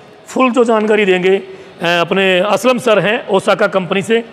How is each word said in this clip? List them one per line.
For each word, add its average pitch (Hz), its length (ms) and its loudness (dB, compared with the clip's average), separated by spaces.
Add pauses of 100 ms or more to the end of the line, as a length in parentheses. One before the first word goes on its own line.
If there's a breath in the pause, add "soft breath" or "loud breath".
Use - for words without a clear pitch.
(280)
फुल 254 240 0
जो 240 120 2
जानकारी 214 420 2
देंगे, 185 320 2
अ, - 40 -10 (400 loud breath)
अपने 180 580 0
असलम 208 380 0
सर 208 220 2
हैं 208 280 -2
ओसाका 196 400 0
कंपनी 185 340 -4
से। 226 320 -2